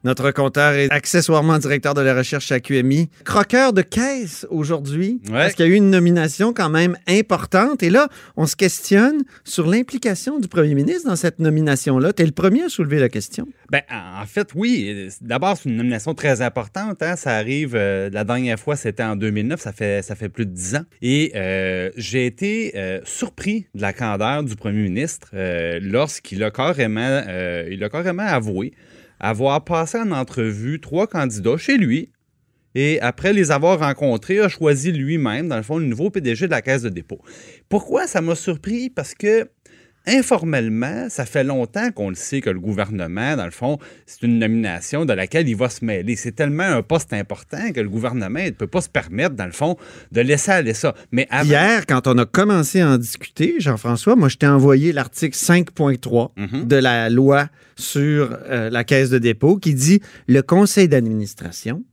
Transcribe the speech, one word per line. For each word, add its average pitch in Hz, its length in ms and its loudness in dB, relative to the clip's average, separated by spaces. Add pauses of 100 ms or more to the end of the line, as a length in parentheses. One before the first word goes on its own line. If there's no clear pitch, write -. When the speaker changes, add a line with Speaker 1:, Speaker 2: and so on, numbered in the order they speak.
Speaker 1:
Notre 131 280 0
compteur 143 420 2
est 143 180 2
accessoirement 156 680 2
directeur 143 340 -2
de 143 80 0
la 135 140 4
recherche 131 360 -2
à 127 80 0
Q 135 180 -2
M 127 140 2
I. 160 180 2 (140)
Croqueur 240 480 2
de 190 100 4
caisse 247 680 -4
aujourd'hui, 156 800 -2
Speaker 2:
Ouais. 110 60 -6
Speaker 1:
parce 151 200 2
qu'il 165 140 4
y - 20 6
a - 20 6
eu 190 40 6
une 196 160 6
nomination 175 640 4
quand 165 160 -2
même 170 280 2 (100)
importante. 214 760 2
Et 170 60 2
là, 269 200 4 (260)
on 156 120 2
se - 80 -4
questionne 226 680 2 (220)
sur 160 220 -2
l'implication 247 720 -2
du 196 80 -2
premier 151 260 2
ministre 302 340 0
dans 185 80 0
cette 165 240 -2
nomination-là. 151 760 2
T'es 170 120 2
le 151 60 0
premier 214 320 2
à 339 60 -2
soulever 151 300 0
la 127 100 4
question. - 380 -8 (240)
Speaker 2:
Ben, 143 100 2 (100)
en, 95 320 -12
en - 20 -8
fait, 202 300 -4
oui. 104 540 -2 (120)
D'abord, 131 340 -2
c'est - 140 -8
une 113 80 -2
nomination 120 380 -2
très 131 260 0
importante, 131 640 -6
hein. 170 120 -2
Ça 123 200 -4
arrive, 127 400 -2
euh, 98 360 0
la 104 120 -4
dernière 120 360 -2
fois, 147 160 -4
c'était 117 280 -6
en 107 120 -4
deux 107 140 -2
mille 107 180 -2
neuf. 160 140 -6
Ça 104 100 -10
fait, 101 300 -2
ça 101 140 -10
fait 104 140 -10
plus 110 180 -6
de 92 40 -8
dix 92 240 -10
ans. 156 80 -6 (180)
Et, 139 340 0
euh, 95 600 -4
j'ai 120 300 -4
été, 202 500 -4
euh, 95 300 -6
surpris - 680 -6
de 101 60 -8
la 98 120 -4
candeur 117 500 -4
du 113 120 -6
premier 107 260 -4
ministre, 104 540 -6
euh, 85 460 -4
lorsqu'il 104 600 -4
a 107 60 -2
carrément, 131 760 -2
euh, 87 440 -6
il 95 120 -8
a 104 60 -4
carrément 175 360 -4
avoué 110 480 -2 (480)
avoir 127 440 -2
passé 165 320 -4
en 220 140 -2
entrevue 127 680 -4
trois 170 260 -2
candidats 123 520 -2
chez 269 180 -2
lui 160 380 0 (600)
et, 147 280 0
après 131 320 0
les 175 180 2
avoir 160 280 4
rencontrés, 143 600 0
a 214 80 4
choisi 151 460 0
lui-même, 143 560 -2
dans 123 80 -2
le 110 40 -4
fond, 143 160 -4
le 160 100 -2
nouveau 131 220 -2
P 190 120 -4
D 120 140 0
G 165 100 -2
de 165 60 -2
la 123 100 0
Caisse 135 220 0
de 113 60 -4
dépôt. 85 300 -12 (480)
Pourquoi 330 400 0
ça 277 140 0
m'a 165 140 0
surpris ? 202 540 -6
Parce - 260 -8
que, 220 340 0 (580)
informellement, 165 1000 0
ça 127 160 -6
fait 135 180 0
longtemps 139 480 -2
qu'on 101 160 -6
le 92 80 -6
sait - 240 -6
que 110 100 -2
le 92 120 -4
gouvernement, 101 720 -4
dans 110 80 -4
le 85 80 -8
fond, 143 260 -4 (280)
c'est - 180 -14
une 117 160 2
nomination 110 640 -2
de 135 80 0
laquelle 117 380 0
il 107 80 -2
va 123 120 0
se - 140 -10
mêler. 107 320 -2
C'est 113 160 -8
tellement 147 320 -2
un 151 180 0
poste - 300 -2
important 127 600 -8
que 123 80 -4
le 104 80 -2
gouvernement 113 500 -4
ne 185 120 -4
peut - 140 -6
pas 180 140 -2
se - 100 -6
permettre, 127 460 -2
dans 98 100 -6
le 87 60 -10
fond, 160 240 -2 (380)
de 117 80 2
laisser 143 300 2
aller 143 220 2
ça. 131 220 -2 (160)
Mais 127 180 0
avant 139 140 0
Speaker 1:
Hier, 160 420 4
quand 131 220 2
on 123 100 4
a 120 80 4
commencé 190 540 2
à 160 120 6
en 127 60 6
discuter, 226 600 -4
Jean-François, 120 560 2
moi, 156 140 6
je - 80 -4
t'ai 147 100 4
envoyé 143 460 6
l'article 139 420 -4
cinq 175 360 2
point 143 240 0
trois 120 420 -2
Speaker 2:
Mhm. 120 280 -6
Speaker 1:
de 131 120 4
la 120 320 2
loi 139 400 4 (260)
sur, 143 600 -2 (120)
euh, 113 200 -2
la 117 140 -2
Caisse 135 260 4
de 127 100 4
dépôt 120 380 4
qui 160 160 0
dit : « 151 280 4 (260)
Le 131 140 6
conseil 190 480 4
d'administration 110 1040 -2